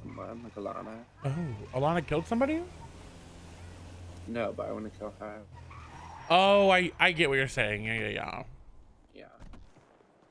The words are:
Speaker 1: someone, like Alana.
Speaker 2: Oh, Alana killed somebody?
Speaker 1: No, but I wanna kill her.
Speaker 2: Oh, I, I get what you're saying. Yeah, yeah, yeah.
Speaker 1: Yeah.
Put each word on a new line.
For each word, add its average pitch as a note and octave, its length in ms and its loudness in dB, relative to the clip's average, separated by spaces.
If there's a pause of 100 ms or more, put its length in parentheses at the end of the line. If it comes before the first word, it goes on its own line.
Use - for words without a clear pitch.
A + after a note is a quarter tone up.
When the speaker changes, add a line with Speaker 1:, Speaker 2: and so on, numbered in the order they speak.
Speaker 1:
someone, G#2 420 -12
like A2+ 120 -14
Alana. G2+ 420 -8 (280)
Speaker 2:
Oh, C3+ 540 -6
Alana D#3+ 260 2
killed D3+ 220 0
somebody? C#4 360 0 (1600)
Speaker 1:
No, A2+ 280 -2
but G2+ 140 -6
I - 20 -4
wanna G#2+ 200 -8
kill G#2 280 -10
her. G#2+ 220 -12 (880)
Speaker 2:
Oh, G3 400 8
I, F3+ 300 6
I F3+ 120 8
get E3 180 4
what C3+ 80 4
you're C3+ 100 4
saying. G#2+ 380 0
Yeah, A2+ 140 -2
yeah, G#2+ 80 -2
yeah. - 360 -4 (680)
Speaker 1:
Yeah. - 120 -20 (1040)